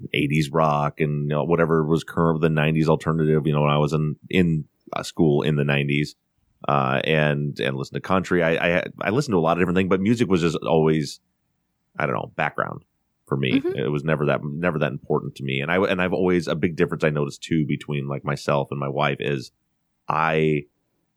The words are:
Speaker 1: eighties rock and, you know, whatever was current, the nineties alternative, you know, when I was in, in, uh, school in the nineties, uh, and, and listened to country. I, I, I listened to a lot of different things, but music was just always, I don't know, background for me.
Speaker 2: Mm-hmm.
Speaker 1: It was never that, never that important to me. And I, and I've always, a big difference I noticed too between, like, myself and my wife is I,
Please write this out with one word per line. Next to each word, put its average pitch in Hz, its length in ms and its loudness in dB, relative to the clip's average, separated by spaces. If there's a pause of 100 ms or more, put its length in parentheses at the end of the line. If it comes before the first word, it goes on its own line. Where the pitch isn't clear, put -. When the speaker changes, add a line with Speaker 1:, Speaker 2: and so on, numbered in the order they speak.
(140)
Speaker 1:
eighties 73 360 0
rock 73 480 0
and, 73 260 -2
you 73 40 -4
know, 73 160 -2
whatever 82 400 2
was 78 200 0
current, 82 360 0
the 82 80 2
nineties 78 400 2
alternative, 78 580 2
you 76 60 2
know, 73 80 0
when 73 100 2
I 73 60 2
was 76 160 2
in, 76 240 -2 (140)
in, 82 340 2 (300)
uh, - 80 -4
school 76 400 2
in 76 140 0
the 71 80 0
nineties, 71 520 0 (520)
uh, 67 360 0
and, 73 560 0
and 65 160 -2
listened 67 200 -8
to 69 40 -4
country. 92 420 0
I, 85 360 2
I, - 60 -2 (180)
I - 80 -2
listened 127 240 0
to 87 40 4
a - 20 4
lot 80 120 2
of 85 80 2
different 90 160 2
things, 92 140 2
but 95 100 2
music 113 300 2
was 90 100 4
just 80 160 0
always, 78 640 2 (800)
I 76 80 -2
don't 64 100 -2
know, 50 180 -8
background 50 480 -4 (440)
for 69 100 -4
me. 67 240 0
Speaker 2:
Mm-hmm. 370 180 -4
Speaker 1:
It 65 120 -2
was 73 120 -2
never 76 240 0
that, 69 160 0
never 78 360 -2
that 73 140 0
important 73 420 -4
to 69 100 -10
me. 67 160 -2
And 73 100 -4
I, 87 60 2
and 95 240 2
I've 90 140 0
always, 90 340 2
a 85 60 0
big 80 220 -2
difference 82 280 0
I 78 60 4
noticed 73 320 -4
too 78 240 0
between, 71 420 -6
like, 69 160 -8
myself 71 460 -2
and 69 100 -6
my 69 80 -4
wife 71 320 -2
is 69 320 -4 (560)
I, 78 540 2 (540)